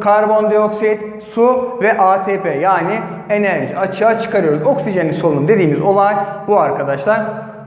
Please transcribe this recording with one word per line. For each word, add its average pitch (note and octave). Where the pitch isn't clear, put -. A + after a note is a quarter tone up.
Karbondioksit, G#3+
su B3
ve G#3+
A F#3+
T G3
P F3+
yani F3
enerji F#3+
açığa A3
çıkarıyoruz. E3
Oksijenli F#3
solunum D#3
dediğimiz F#3
olay G3+
bu G3+
arkadaşlar. C#3+